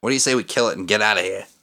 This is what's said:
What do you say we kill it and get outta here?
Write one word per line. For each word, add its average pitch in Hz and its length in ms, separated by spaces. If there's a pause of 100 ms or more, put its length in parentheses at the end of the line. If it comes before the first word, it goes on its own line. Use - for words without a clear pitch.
What 113 100
do 135 40
you 135 60
say 131 160
we 117 80
kill 120 240
it 76 100
and 92 80
get 104 160
outta 107 200
here? 95 240 (160)